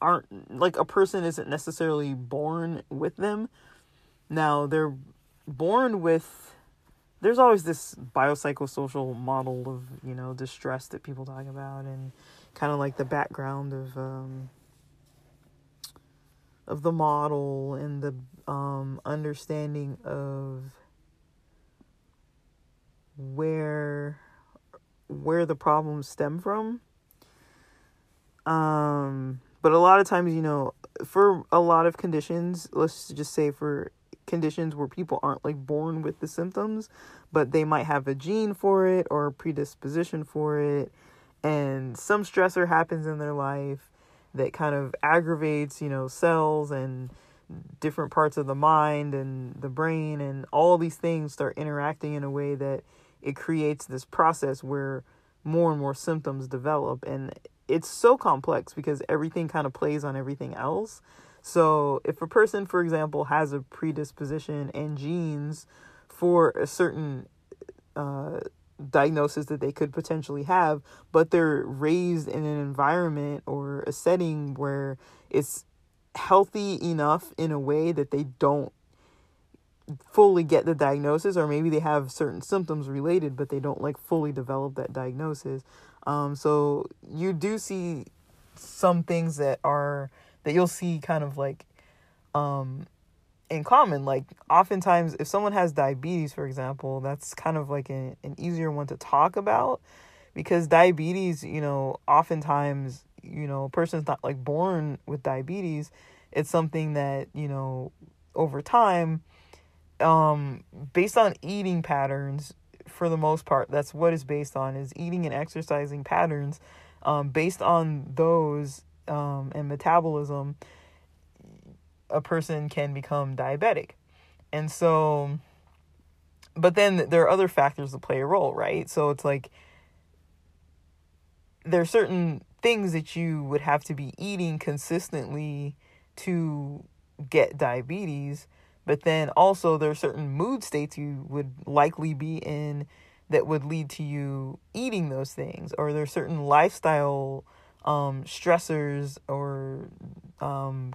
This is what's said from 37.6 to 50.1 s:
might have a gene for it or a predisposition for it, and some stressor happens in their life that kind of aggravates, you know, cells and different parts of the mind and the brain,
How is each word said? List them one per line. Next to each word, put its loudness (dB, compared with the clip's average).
might 0
have 0
a -2
gene -2
for 2
it 2
or 0
a -4
predisposition -4
for -2
it, -2
and -2
some 0
stressor 2
happens 2
in -4
their -4
life -6
that -2
kind -2
of -4
aggravates, 2
you -4
know, -4
cells 2
and -6
different -4
parts 4
of -2
the -2
mind 4
and -6
the -8
brain, -2